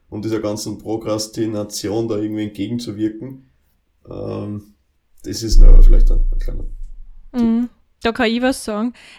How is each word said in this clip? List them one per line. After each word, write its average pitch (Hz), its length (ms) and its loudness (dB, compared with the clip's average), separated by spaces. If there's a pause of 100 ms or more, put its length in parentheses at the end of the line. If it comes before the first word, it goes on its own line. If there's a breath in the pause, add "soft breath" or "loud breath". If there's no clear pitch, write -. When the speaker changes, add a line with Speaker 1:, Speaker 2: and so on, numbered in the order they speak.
Speaker 1:
um 107 140 -12
dieser 110 160 -6
ganzen 104 400 -10
Prokrastination 107 1300 -8
da 104 100 -6
irgendwie 107 280 -8
entgegenzuwirken. 110 1000 -10 (600)
Ähm, 104 640 -14 (500)
das 113 200 -12
ist 110 160 4
noch - 240 10
vielleicht - 260 8
ein, - 120 2 (100)
ein - 80 -4
kleiner - 240 -8 (720)
Speaker 2:
Mhm. 233 360 -2 (320)
Da 233 100 -2
kann 254 180 -2
ich 233 120 -4
was 262 240 -4
sagen. 220 280 -6 (260 loud breath)